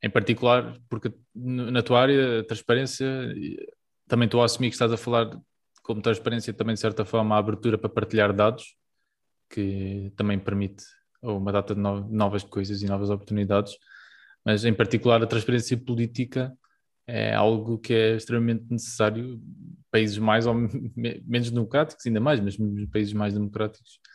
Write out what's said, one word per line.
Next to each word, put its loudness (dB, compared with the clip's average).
Em -2
particular, 2
porque -6
n-, -6
na 2
tua 4
área, 4
a -6
transparência, -2
e -8
também 4
estou 4
a 8
assumir 0
que -4
estás 2
a 0
falar 0
como -6
transparência -2
também, -2
de -6
certa -2
forma, 2
a 6
abertura 0
para -4
partilhar 2
dados, 2
que -6
também 0
permite -4
uma -4
data 0
de -2
no-, -2
novas 0
coisas -6
e -2
novas -2
oportunidades, 0
mas 2
em 4
particular 4
a 2
transparência 0
política -4
é -2
algo 2
que -2
é 4
extremamente -2
necessário, -2
países 2
mais 4
ou 2
me-, -4
menos -2
democráticos, -2
ainda 0
mais, 2
mas -4
nos -2
países 0
mais -2
democráticos. -6